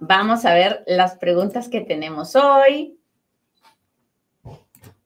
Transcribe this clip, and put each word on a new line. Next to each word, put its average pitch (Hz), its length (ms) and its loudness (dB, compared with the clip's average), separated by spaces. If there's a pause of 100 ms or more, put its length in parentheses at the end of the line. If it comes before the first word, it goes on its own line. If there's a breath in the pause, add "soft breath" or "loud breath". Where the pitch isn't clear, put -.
vamos 208 440 0
a 170 100 4
ver 190 320 0
las 180 300 0
preguntas 185 520 -4
que 220 120 -6
tenemos 156 560 -8
hoy. 277 640 2 (2000)